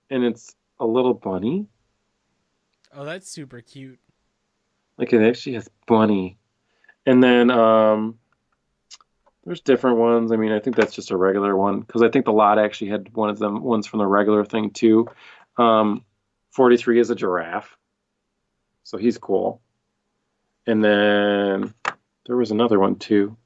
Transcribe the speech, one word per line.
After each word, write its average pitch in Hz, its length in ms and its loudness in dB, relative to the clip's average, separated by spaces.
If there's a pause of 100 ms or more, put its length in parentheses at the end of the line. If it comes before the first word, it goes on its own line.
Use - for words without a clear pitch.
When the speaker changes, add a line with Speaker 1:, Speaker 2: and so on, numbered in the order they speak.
Speaker 1:
and 127 140 -4
it's 117 320 -6 (240)
a 120 60 -6
little 120 280 0
bunny. 110 540 -6 (1300)
Speaker 2:
Oh, 143 120 -18
that's 180 240 -14
super 127 320 -18
cute. 131 380 -20 (1000)
Speaker 1:
Like, - 160 -2
it 110 140 4
actually 123 280 -2
has 107 140 -12 (180)
bunny. 107 500 0 (680)
And 127 180 6
then, 120 280 4
um, 110 640 2 (1300)
there's 175 160 -12
different 123 360 2
ones. 117 340 0
I 113 60 0
mean, 110 140 -2
I 107 80 -2
think 117 160 -6
that's 107 200 0
just - 160 -12
a 95 60 -2
regular 98 380 0
one, 101 280 -2
'cause 113 200 -4
I 113 60 4
think 135 160 0
the 110 80 -2
lot 107 260 4
actually 104 320 -4
had 101 240 -10
one 110 140 -2
of 104 100 -8
them, 104 240 -6
ones 113 240 -4
from 110 120 -8
the 101 80 0
regular 104 380 2
thing, 107 260 -6
too. 113 360 2 (500)
Um, 110 480 0 (460)
forty-three 120 480 2
is 110 100 0
a 117 60 -2
giraffe. 90 640 -8 (1080)
So - 140 -14
he's 113 200 -2
cool. - 440 -4 (1040)
And 107 180 0
then 104 920 0 (520)
there 123 120 -4
was 113 140 -2
another 110 280 0
one, 98 180 0
too. 104 380 -2 (100)